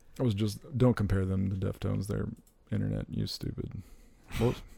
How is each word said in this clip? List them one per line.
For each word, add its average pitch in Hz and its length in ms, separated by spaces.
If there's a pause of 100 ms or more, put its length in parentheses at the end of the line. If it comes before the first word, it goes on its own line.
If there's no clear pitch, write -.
(200)
I - 40
was 117 100
just, 107 440
don't 123 180
compare 95 300
them 95 260
to 95 40
Deftones. 101 520
Their 104 200 (440)
internet, 104 380
you 107 180
stupid. - 420 (680)
What 113 80
was, - 80 (220)